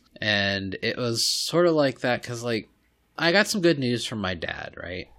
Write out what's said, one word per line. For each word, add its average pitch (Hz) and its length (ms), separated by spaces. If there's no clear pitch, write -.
And 98 640
it 110 140
was 117 280
sort - 400
of 170 80
like 143 280
that 123 200
'cause, 120 220
like, 117 260
I 165 140
got 208 160
some 202 140
good 165 180
news 123 260
from 110 160
my 92 140
dad, - 420
right? 90 300